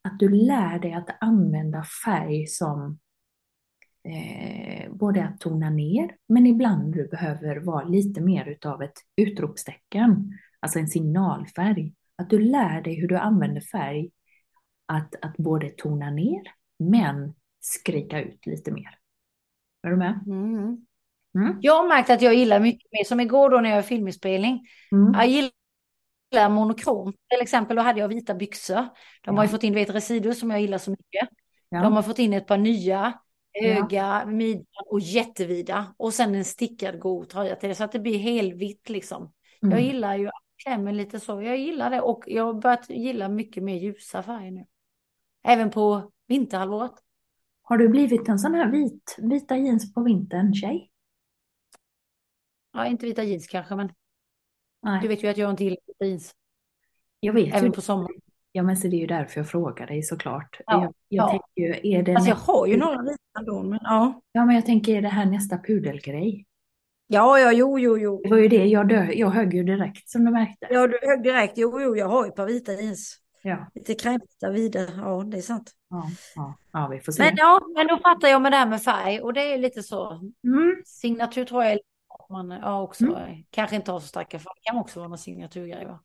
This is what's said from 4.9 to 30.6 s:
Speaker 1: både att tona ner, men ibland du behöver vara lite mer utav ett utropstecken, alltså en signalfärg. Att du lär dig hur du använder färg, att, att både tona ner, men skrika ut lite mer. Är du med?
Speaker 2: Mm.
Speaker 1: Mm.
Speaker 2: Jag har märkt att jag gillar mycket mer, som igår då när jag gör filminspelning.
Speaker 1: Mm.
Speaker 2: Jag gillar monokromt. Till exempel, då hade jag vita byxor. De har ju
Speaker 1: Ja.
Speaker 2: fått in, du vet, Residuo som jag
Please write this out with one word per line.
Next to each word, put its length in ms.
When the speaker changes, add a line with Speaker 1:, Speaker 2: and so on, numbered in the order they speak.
Speaker 1:
både 300
att 160
tona 300
ner, 460
men 200
ibland 460
du 140
behöver 520
vara 260
lite 360
mer 240
utav 380
ett 140
utropstecken, 1120
alltså 200
en 80
signalfärg. 1040
Att 120
du 100
lär 420
dig 200
hur 60
du 100
använder 440
färg, 480
att, 360
att 160
både 320
tona 420
ner, 300
men 540
skrika 640
ut 240
lite 260
mer. 180
Är 60
du 60
med? 320
Speaker 2:
Mm. 580
Speaker 1:
Mm. 260
Speaker 2:
Jag 200
har 60
märkt 220
att 120
jag 140
gillar 240
mycket 320
mer, 120
som 160
igår 300
då 80
när 120
jag 60
gör 80
filminspelning. 840
Speaker 1:
Mm. 220
Speaker 2:
Jag 140
gillar 1200
monokromt. 680
Till 120
exempel, 340
då 60
hade 180
jag 80
vita 280
byxor. 520
De 120
har 60
ju 40
Speaker 1:
Ja. 40
Speaker 2:
fått 120
in, 100
du 60
vet, 100
Residuo 440
som 180
jag 100